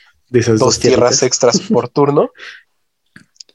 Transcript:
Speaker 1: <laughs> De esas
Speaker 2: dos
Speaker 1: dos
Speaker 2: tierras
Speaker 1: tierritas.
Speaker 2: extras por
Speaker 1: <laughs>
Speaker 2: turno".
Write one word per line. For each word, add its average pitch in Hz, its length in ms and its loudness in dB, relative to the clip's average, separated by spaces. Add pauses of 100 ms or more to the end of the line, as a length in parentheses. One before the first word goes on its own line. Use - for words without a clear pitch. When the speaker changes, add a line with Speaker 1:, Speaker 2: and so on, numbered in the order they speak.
(140)
Speaker 1:
<laughs> - 160 -20
De 123 100 0
esas 113 200 2
Speaker 2:
dos 117 160 0
Speaker 1:
dos - 40 -6
Speaker 2:
tierras 120 400 2
Speaker 1:
tierritas. - 40 0
Speaker 2:
extras 127 380 0
por 120 280 -2
Speaker 1:
<laughs> - 60 -20
Speaker 2:
turno". 147 340 0 (1300)